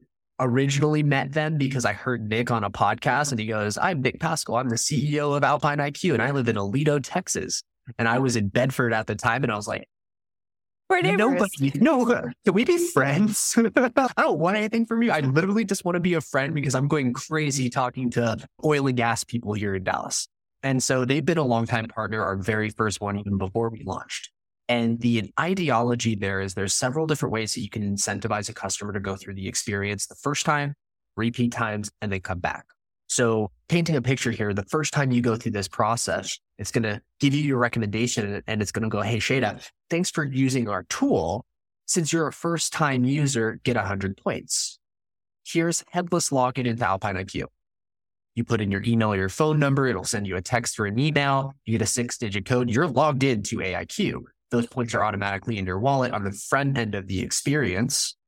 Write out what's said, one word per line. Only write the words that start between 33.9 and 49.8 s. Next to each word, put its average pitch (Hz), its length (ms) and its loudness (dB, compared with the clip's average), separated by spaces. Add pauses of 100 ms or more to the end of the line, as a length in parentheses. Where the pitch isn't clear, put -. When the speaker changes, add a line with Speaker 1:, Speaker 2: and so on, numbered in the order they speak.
Speaker 1:
a 123 40 0
picture 123 300 0
here, 104 220 0
the 101 100 -2
first 156 300 -2
time 139 180 2
you 120 100 4
go 117 140 2
through 113 160 -4
this 101 160 -4
process, 107 720 0 (180)
it's - 140 -8
gonna 107 300 -2 (180)
give 139 140 4
you 147 80 2
your 139 160 0
recommendation 110 880 -2
and 107 140 -2
it's 101 100 -2
gonna 110 160 -2
go, 104 140 -2
"Hey, 110 160 0
Shada, 113 440 0 (280)
thanks 175 200 0
for 160 140 -2
using 131 460 0
our 92 140 -2
tool. 110 600 0 (400)
Since 160 280 0
you're 160 140 2
a 143 60 -6
first - 380 -2
time 135 320 2
user, 127 600 2
get 123 120 2
a 107 60 2
hundred 98 340 -2
points. - 640 -6 (640)
Here's 165 460 0
headless 175 380 0
login 127 360 2
into 117 200 0
Alpine 95 320 0
I 95 80 -4
Q." - 240 -8 (840)
You 117 120 -2
put 113 160 2
in 101 100 0
your 98 160 0
email 113 260 4
or 98 40 0
your 95 120 0
phone 156 300 2
number, 139 260 4